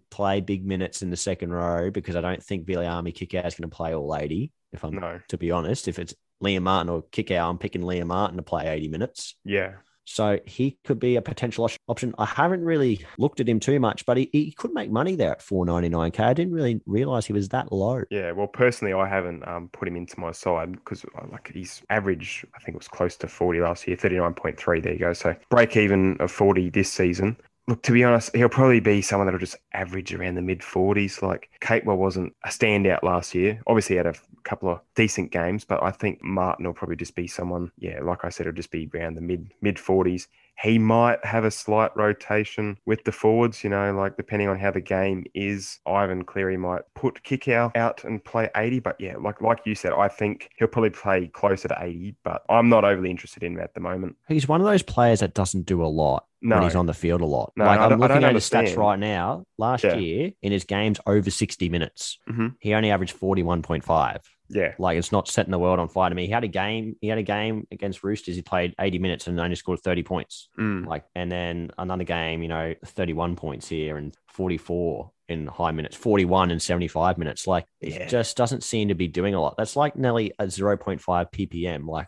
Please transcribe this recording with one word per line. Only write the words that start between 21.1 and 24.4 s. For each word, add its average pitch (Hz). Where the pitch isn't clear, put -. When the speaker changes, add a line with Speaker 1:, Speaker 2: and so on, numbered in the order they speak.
Speaker 2:
uh, -
like, -
he's -
average, 95
I -
think 85
it -
was -
close -
to 80
forty 87
last 87
year, 90
thirty-nine 90
point -